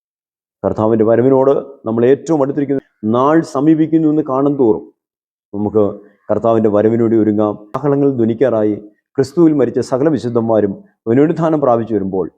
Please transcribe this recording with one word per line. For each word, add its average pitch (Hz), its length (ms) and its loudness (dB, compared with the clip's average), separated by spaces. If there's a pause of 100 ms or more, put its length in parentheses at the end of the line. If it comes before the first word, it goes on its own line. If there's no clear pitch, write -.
(640)
കർത്താവിൻ്റെ 110 420 0
വരവിനോട് 131 500 4 (320)
നമ്മൾ 113 200 -2
ഏറ്റവും 143 360 0
അടുത്തിരിക്കുന്ന 139 380 -4 (240)
നാൾ 127 360 0
സമീപിക്കുന്നു 156 680 0
എന്ന് 151 140 0
കാണും 143 360 -2
തോറും 110 260 0 (680)
നമുക്ക് 104 300 0 (460)
കർത്താവിൻ്റെ 110 400 0
വരവിനോട് 110 440 2
ഒരുങ്ങാം. 107 400 0 (200)
കാഹളങ്ങൾ 143 360 0
ധ്വനിക്കാറായി 113 640 0 (400)
ക്രിസ്തുവിൽ 156 380 0
മരിച്ച 123 280 0
സകല 131 280 -2
വിശുദ്ധന്മാരും 113 640 0 (320)
പുനരുത്ഥാനം 156 560 0
പ്രാപിച്ചു 117 340 0
വരുമ്പോൾ 95 320 -4 (120)